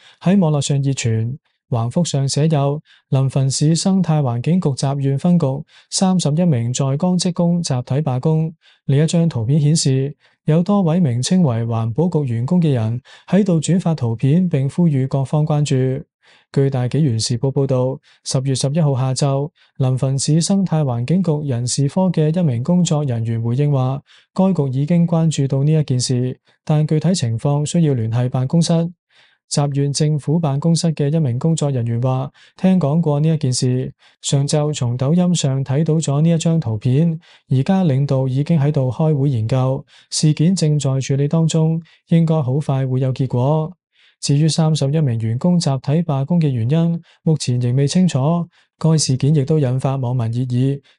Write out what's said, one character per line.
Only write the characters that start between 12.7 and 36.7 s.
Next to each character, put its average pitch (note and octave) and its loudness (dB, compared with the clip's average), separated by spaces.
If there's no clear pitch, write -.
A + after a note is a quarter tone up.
人 A#2 -2
喺 G3 2
度 E3+ 2
轉 F3 0
發 E3+ 0
圖 A#2 -2
片 D#3+ 2
並 C#3 0
呼 E3+ 0
籲 C3+ 0
各 C3+ -2
方 D3+ -2
關 D3 0
注。 C3 -2
據 C#3 2
大 B2 -2
紀 C#3 -2
元 B2 0
時 A#2 -4
報 C3+ -2
報 C#3 0
道， C3 -2
十 - -4
月 C3+ -2
十 C3 -2
一 D3+ -2
號 D3 2
下 C3 -2
晝， C#3 -2
臨 C3 0
汾 C3+ -2
市 D3+ 2
生 G3 0
態 D#3 0
環 B2 -2
境 F3 2
局 D3+ -2
人 A#2+ -2
事 C#3 0
科 F#3 -2
嘅 D#3+ 0
一 F#3 0
名 B2 0
工 F3+ 2
作 D3+ 0
人 A#2 -4
員 A2+ -2
回 A#2 -2
應 D3 2
話， C3+ -2
該 F#3+ 2
局 C3+ -2
已 C#3+ -2
經 E3+ 2
關 E3 2
注 C#3 0
到 C3+ 0
呢 D3+ 2
一 D#3 2
件 B2+ -2
事， B2+ -2
但 D3+ 0
具 D#3 0
體 E3+ 0
情 A2+ -2
況 D3 -2
需 F3 0
要 D3 2
聯 A2+ -2
繫 B2 0
辦 C3 -2
公 E3+ 2
室。 E3 0
集 - -2
院 C#3 -2
政 D3+ 0
府 D3 -2
辦 C#3+ -2
公 E3 2
室 E3 0
嘅 C#3+ -2
一 E3 0
名 B2+ -2
工 E3 0
作 D3 -2
人 A#2+ -2
員 A#2 -2
話， C3 -2
聽 F#3 2
講 D#3+ 0
過 D3 0
呢 D#3 2
一 D#3+ 0
件 C3 -2
事， B2+ -2
上 C#3 0
晝 D3+ 0
從 B2 -4
抖 C3+ 0
音 F3+ 2
上 C3+ 0
睇 C#3+ 0
到 D#3 0
咗 D3 0
呢 E3 4
一 E3 2
張 E3 0
圖 A2 -2